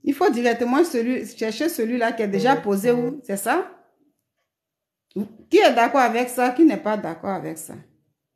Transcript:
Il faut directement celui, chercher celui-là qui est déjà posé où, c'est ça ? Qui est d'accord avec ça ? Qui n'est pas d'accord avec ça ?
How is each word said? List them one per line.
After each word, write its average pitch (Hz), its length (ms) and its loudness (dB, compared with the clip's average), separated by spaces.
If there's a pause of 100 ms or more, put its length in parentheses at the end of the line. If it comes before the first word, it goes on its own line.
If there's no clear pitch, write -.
Il 285 100 -2
faut 359 160 2
directement 240 560 2
celui, 247 420 -2
chercher 220 400 -4
celui-là 233 460 -2
qui 233 100 -6
est 202 60 -2
déjà 202 260 2
posé 202 380 0
où, 247 300 -2
c'est 196 120 -6
ça ? 277 340 -2 (1800)
Qui 339 80 4
est 349 160 6
d'accord 240 260 2
avec 240 300 2
ça ? 247 220 0
Qui 320 120 4
n'est 254 140 6
pas 208 180 -2
d'accord 165 360 -8
avec 160 260 -8
ça ? - 180 -16 (600)